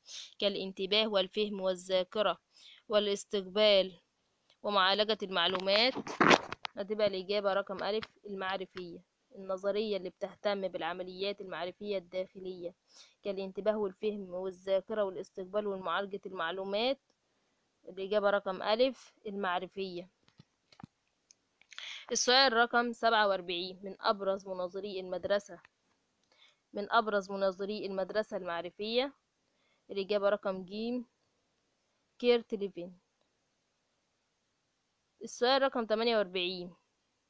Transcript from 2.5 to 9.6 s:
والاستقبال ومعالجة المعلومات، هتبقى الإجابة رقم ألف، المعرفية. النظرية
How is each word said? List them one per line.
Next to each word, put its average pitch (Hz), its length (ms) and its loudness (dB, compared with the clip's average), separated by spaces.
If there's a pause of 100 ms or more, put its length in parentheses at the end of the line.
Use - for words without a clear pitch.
والاستقبال 202 1120 4 (640)
ومعالجة 202 600 4
المعلومات، 190 680 2 (840)
هتبقى 208 300 0
الإجابة 196 460 0
رقم 196 300 -4
ألف، 214 220 -2 (200)
المعرفية. 190 760 -8 (360)
النظرية 196 640 -2